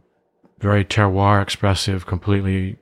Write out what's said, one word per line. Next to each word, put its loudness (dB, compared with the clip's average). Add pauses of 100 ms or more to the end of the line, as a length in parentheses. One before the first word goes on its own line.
(600)
very 2
terroir 2
expressive, -2
completely, -2